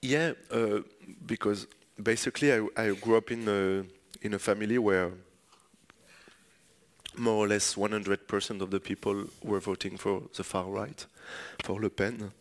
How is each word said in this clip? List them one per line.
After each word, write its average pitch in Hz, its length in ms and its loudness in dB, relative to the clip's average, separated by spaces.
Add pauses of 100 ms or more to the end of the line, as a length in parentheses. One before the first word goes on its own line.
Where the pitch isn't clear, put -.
Yeah, 147 320 2 (180)
uh, 110 300 2 (460)
because 104 400 -2 (360)
basically 117 500 2
I, 110 140 4 (100)
I 110 180 2
grew 113 220 4
up 110 140 2
in 117 180 -4
a, 98 360 2 (420)
in 104 80 -2
a 98 40 -2
family 107 400 2
where 92 340 4 (2000)
more 110 280 4
or 104 40 2
less 104 280 2
one 101 160 0
hundred 101 340 -2
percent 101 360 -2
of 95 80 -6
the 95 100 0
people 98 440 -2 (180)
were 101 180 0
voting 98 380 -6
for 98 240 -2 (120)
the - 80 -6
far 92 220 -2
right, 101 420 -6 (560)
for 98 180 -4
Le 107 100 0
Pen. 104 500 -4